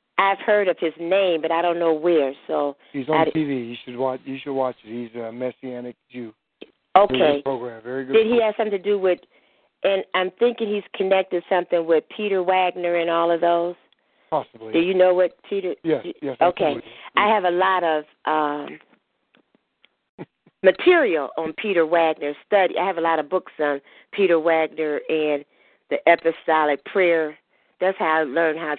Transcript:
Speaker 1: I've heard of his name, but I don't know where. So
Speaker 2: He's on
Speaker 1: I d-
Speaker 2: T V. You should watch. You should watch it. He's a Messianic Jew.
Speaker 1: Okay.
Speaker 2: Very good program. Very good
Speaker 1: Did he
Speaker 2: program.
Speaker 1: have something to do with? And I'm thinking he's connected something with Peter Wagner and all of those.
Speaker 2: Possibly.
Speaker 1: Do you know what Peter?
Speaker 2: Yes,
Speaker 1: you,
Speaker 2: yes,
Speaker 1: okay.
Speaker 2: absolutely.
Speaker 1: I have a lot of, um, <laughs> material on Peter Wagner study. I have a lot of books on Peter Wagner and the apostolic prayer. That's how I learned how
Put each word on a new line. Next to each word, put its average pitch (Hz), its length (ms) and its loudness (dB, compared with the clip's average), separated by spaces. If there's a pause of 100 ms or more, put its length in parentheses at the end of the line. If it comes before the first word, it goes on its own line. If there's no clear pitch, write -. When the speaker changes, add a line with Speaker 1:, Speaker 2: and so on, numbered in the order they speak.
(180)
Speaker 1:
I've 196 200 0
heard 208 280 0
of 175 140 0
his 160 180 -2
name, 175 440 0
but 160 100 -2
I 165 100 0
don't 170 160 0
know 170 140 2
where. 156 400 2 (160)
So 147 280 -2 (160)
Speaker 2:
He's 135 160 -6
on 156 100 2
Speaker 1:
I 160 80 4
d- 156 80 -2
Speaker 2:
T 156 100 0
V. 139 100 -2
You 120 300 -6
should 123 120 -14
watch. 131 280 -4
You 135 180 -10
should 143 120 -8
watch 131 300 -2
it. 113 280 -10
He's 117 80 -12
a 113 100 -10
Messianic 123 640 -10 (160)
Jew. 117 240 -14 (640)
Speaker 1:
Okay. 127 220 4
Speaker 2:
Very 147 180 2
good 143 80 -8
program. 120 400 -8
Very 131 200 -8
good 131 100 -2
Speaker 1:
Did 220 100 4
he 220 60 -2
Speaker 2:
program. 233 160 2
Speaker 1:
have 214 100 -2
something 208 220 -4
to 180 40 -14
do 202 160 -2
with? 185 220 0 (640)
And 196 180 0 (120)
I'm 185 240 -2
thinking 233 300 0
he's 208 140 -4 (120)
connected 190 540 0
something 175 380 0
with 160 180 2 (100)
Peter 196 280 -2
Wagner 180 540 0
and 170 140 -2
all 170 200 2
of 170 100 0
those. 170 360 0 (540)
Speaker 2:
Possibly. 113 420 -6
Speaker 1:
Do 165 80 4
you 180 140 0
know 180 200 6
what 180 220 0 (120)
Peter? 185 260 -4 (100)
Speaker 2:
Yes, 151 200 0
Speaker 1:
you, - 180 -10
Speaker 2:
yes, 135 180 -6
Speaker 1:
okay. 175 240 2
Speaker 2:
absolutely. 139 260 -2 (260)
Speaker 1:
I 202 120 4
have 214 160 2
a 180 60 2
lot 180 340 2
of, 156 200 0 (200)
um, 147 540 -2 (1400)
<laughs> - 80 -16 (360)
material 190 760 4
on 160 160 -6
Peter 170 340 0
Wagner 160 480 0 (100)
study. 190 340 2
I 175 80 0
have 185 100 -2
a 165 60 -2
lot 165 160 0
of 147 100 -4
books 180 320 -4
on 147 200 -2 (320)
Peter 170 280 2
Wagner 156 680 0
and 151 360 -2 (460)
the 143 80 -2 (100)
apostolic 160 800 2
prayer. 165 520 0 (400)
That's 190 200 -2
how 190 80 -2
I 156 180 2
learned 156 340 0
how 156 200 -6